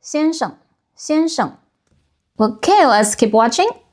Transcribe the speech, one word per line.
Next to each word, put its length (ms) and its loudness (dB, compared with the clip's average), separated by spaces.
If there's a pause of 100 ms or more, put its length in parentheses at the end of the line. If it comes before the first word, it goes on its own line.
先 320 -4
生, 240 -8 (380)
先 320 -2
生. 300 -6 (800)
Okay, 480 2
let's 300 2
keep 160 0
watching. 600 0